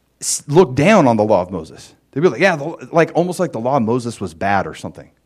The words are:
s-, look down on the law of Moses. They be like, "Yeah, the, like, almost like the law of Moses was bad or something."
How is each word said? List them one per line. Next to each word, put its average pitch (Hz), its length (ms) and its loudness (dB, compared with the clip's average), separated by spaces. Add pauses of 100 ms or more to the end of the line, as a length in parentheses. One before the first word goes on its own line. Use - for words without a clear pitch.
(200)
s-, - 260 -8
look 143 280 4
down 156 340 4
on 113 80 4
the 107 80 2
law 104 160 2
of 90 100 -6
Moses. - 440 -12 (160)
They 135 100 -6
be 180 80 2
like, 131 140 -2
"Yeah, 185 140 2
the, 139 360 -10
like, 160 220 2
almost 175 260 -2
like 175 120 -2
the 110 80 -8
law 131 180 0
of 120 40 0
Moses 117 380 -4
was 85 140 -8
bad 95 320 -2
or 78 80 -12
something." 76 360 -16 (160)